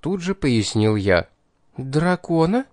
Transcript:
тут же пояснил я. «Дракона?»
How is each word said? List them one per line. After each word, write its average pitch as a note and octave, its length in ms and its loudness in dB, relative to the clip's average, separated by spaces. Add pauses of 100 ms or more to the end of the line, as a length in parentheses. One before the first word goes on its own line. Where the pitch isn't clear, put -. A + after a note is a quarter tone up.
тут F#3 200 -4
же F#3 140 -4
пояснил A2 600 0
я. F#2+ 340 0 (500)
«Дракона?» E3 920 0